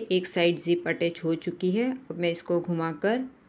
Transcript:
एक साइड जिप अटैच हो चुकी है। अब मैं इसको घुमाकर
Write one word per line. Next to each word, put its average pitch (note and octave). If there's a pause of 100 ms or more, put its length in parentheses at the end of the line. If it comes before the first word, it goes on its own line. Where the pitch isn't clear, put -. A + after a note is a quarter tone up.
(140)
एक F3+
साइड F3
जिप E3+
अटैच E3+
हो E3
चुकी F3
है। A#3 (200)
अब E3+
मैं E3+
इसको E3+
घुमाकर E3+ (240)